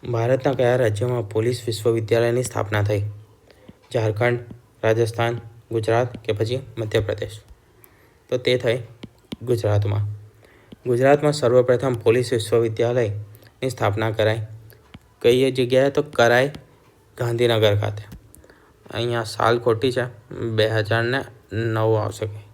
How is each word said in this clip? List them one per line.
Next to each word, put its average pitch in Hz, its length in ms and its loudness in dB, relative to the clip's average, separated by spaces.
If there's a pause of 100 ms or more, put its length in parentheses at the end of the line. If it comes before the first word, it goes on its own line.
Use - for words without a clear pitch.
(120)
ભારતના 123 420 2
કયા 123 220 2
રાજ્યમાં 120 540 0
પોલીસ 120 380 -2
વિશ્વવિદ્યાલયની 117 760 0
સ્થાપના 104 400 -2
થઈ? 104 160 0 (920)
ઝારખંડ, 120 460 0 (440)
રાજસ્થાન, 117 580 0 (300)
ગુજરાત 113 460 0
કે - 160 -6
પછી 113 280 -2 (160)
મધ્યપ્રદેશ? 107 640 -4 (880)
તો 127 80 0
તે 123 200 0
થઈ 123 220 0 (640)
ગુજરાતમાં. 104 640 0 (800)
ગુજરાતમાં 139 460 4
સર્વપ્રથમ 127 600 2
પોલીસ 120 400 2
વિશ્વવિદ્યાલયની 117 1400 -2
સ્થાપના 110 420 -2
કરાઈ. 110 300 0 (800)
કઈ 127 300 4
જગ્યાએ? 127 380 2
તો 143 140 0
કરાઈ 123 480 2 (680)
ગાંધીનગર 117 580 2
ખાતે. 104 280 -4 (880)
અહીંયા 117 320 -4
સાલ 117 360 0
ખોટી 117 320 0
છે, 127 420 -6
બે 110 340 0
હજાર 113 360 0
ને 127 200 -2 (300)
નવ 110 420 0
આવશે 107 300 -4
કંઈ. - 180 -12 (100)